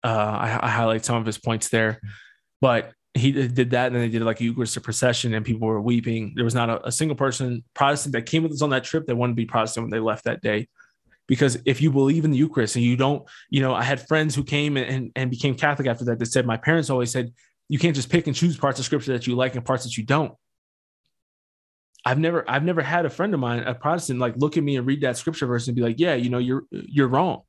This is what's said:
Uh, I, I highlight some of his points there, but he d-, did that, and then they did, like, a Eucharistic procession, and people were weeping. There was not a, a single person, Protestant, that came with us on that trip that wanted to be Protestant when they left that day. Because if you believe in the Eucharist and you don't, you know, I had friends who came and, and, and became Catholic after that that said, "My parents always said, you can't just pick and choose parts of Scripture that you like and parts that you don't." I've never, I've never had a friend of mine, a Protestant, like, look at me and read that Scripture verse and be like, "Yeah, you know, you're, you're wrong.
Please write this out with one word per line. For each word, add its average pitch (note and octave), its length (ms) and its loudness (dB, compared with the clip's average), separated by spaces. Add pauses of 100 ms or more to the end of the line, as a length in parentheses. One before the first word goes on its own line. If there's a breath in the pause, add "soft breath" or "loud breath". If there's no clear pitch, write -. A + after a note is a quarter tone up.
Uh, B2 40 0
I, A2 600 0
I - 20 2
highlight A2+ 340 0
some A#2+ 120 0
of A2+ 100 0
his A2 120 -4
points A2+ 320 -2
there, A2 300 2 (600 loud breath)
but A#2+ 300 2 (220)
he C3 180 4
d-, C3+ 160 0
did B2 240 2
that, B2 160 2
and B2 80 -2
then A#2+ 80 2
they A#2 60 0
did, A2+ 120 0
like, A2+ 200 0
a - 20 0
Eucharistic A#2 400 -2
procession, A#2 500 0
and A2 100 -2
people A2+ 240 -2
were A2 140 0
weeping. A2+ 540 0
There A#2 100 0
was A2+ 80 2
not A#2 160 2
a, - 180 -4
a B2+ 40 -4
single D#3 240 -2
person, B2 480 -2 (100)
Protestant, C#3+ 400 0
that A#2 140 -2
came D#3+ 160 2
with D#3+ 80 -2
us C#3 100 -4
on D3+ 80 2
that C3 140 0
trip D#3 240 -4
that B2 80 -2
wanted A#2+ 160 0
to A#2 60 -2
be A2+ 80 0
Protestant A2+ 400 -2
when A2+ 60 -6
they A2+ 80 -2
left A2 260 -2
that A#2 160 -4
day. G#2+ 260 -2 (580 soft breath)
Because B2+ 400 2
if C#3+ 160 2
you D#3 100 4
believe C#3 320 4
in D#3 80 4
the C3+ 60 2
Eucharist C#3 380 0
and A#2+ 100 2
you B2 100 4
don't, C#3 320 0 (220 loud breath)
you C#3 120 2
know, C3 120 2
I A#2 100 0
had C3 240 -2
friends D#3 280 2
who C#3 80 -2
came D3 340 0
and, C3 80 -2
and, C3 300 -4
and B2+ 160 -2
became B2 240 -2
Catholic C#3+ 320 0
after A#2+ 180 -2
that A#2 140 -2
that A#2 80 0
said, B2 180 0
"My A2+ 120 -2
parents D#3 320 2
always B2 220 0
said, B2 220 -4 (340 soft breath)
you D3 120 -2
can't E3+ 160 2
just B2+ 140 -4
pick E3+ 180 2
and C#3 80 -2
choose E3+ 200 2
parts C3+ 240 -2
of B2 60 -4
Scripture C3+ 280 0
that A#2+ 140 -2
you B2 80 0
like B2+ 200 0
and A#2+ 100 -6
parts C3 180 0
that A#2+ 140 -8
you A2 60 -4
don't." C#3+ 300 0 (1700)
I've C3 140 2
never, E3 300 0
I've C#3 140 0
never E3 180 0
had D#3+ 240 0
a C#3 40 0
friend G#3 240 -2
of C#3+ 80 0
mine, A#2+ 220 -2
a A#2+ 100 -2
Protestant, D3 460 -2
like, A#2+ 180 0
look D3 180 0
at E3 80 2
me C#3+ 140 0
and B2 100 -2
read C#3 140 0
that B2+ 160 -2
Scripture D#3 300 -4
verse A#2+ 200 -2
and A#2+ 80 -2
be A#2+ 60 0
like, A#2 180 0
"Yeah, E3+ 140 2
you B2 160 0
know, B2 80 0
you're, B2 340 -2
you're - 380 2
wrong. D3 400 2